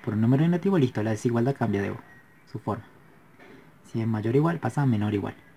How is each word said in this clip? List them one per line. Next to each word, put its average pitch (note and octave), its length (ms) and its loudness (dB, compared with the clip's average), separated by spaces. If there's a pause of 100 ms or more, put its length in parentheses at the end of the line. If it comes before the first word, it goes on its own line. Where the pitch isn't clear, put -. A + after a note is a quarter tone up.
por A2+ 100 -4
un G#2+ 80 0
número C3 220 4
negativo, F3 360 2
listo, A#2 240 2
la A2+ 80 -2
desigualdad A#2 440 0
cambia G2+ 260 -2
de G2 120 -4 (580)
su - 60 -10
forma. A2 260 -6 (1000)
Si - 180 -6
es A2 60 -2
mayor A2+ 260 -2
o C3 40 2
igual, E3 220 2
pasa B2+ 220 -2
a C#3 40 2
menor G#2 260 2
o G#2 40 0
igual. - 200 -4 (220)